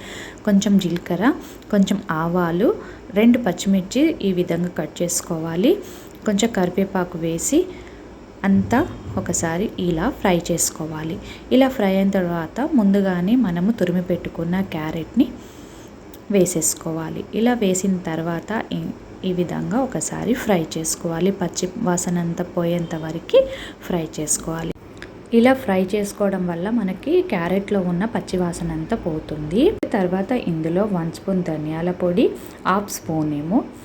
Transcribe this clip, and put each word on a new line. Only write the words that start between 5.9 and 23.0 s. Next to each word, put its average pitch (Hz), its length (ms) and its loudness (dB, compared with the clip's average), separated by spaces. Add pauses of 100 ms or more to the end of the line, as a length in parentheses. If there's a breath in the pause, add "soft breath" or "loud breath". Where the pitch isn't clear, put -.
కొంచెం 220 240 2
కరివేపాకు 180 680 0
వేసి 165 420 0 (840 loud breath)
అంతా 202 360 4 (360)
ఒకసారి 180 520 -2 (100)
ఇలా 175 300 0 (120)
ఫ్రై 180 180 4 (120)
చేసుకోవాలి. 160 680 -4 (340 loud breath)
ఇలా 262 160 8
ఫ్రై 202 280 2
అయిన 196 240 4
తర్వాత 170 540 -2
ముందుగానే 196 600 4 (140)
మనము 175 240 2
తురిమి 180 300 2
పెట్టుకున్న 175 580 -2 (160)
క్యారెట్ని 160 520 0 (1000 loud breath)
వేసేసుకోవాలి. 165 920 0 (160)
ఇలా 233 140 4 (100)
వేసిన 190 320 2 (120)
తర్వాత 165 440 -4 (220)
ఈ, 170 60 -4 (460)
ఈ 185 80 0
విధంగా 170 540 -2
ఒకసారి 165 480 -2
ఫ్రై 175 400 0
చేసుకోవాలి. 165 560 -2
పచ్చి 185 360 -2 (220)
వాసన 175 300 0
అంతా 170 260 -2
పోయేంత 170 500 -2
వరకు 160 460 2 (460 loud breath)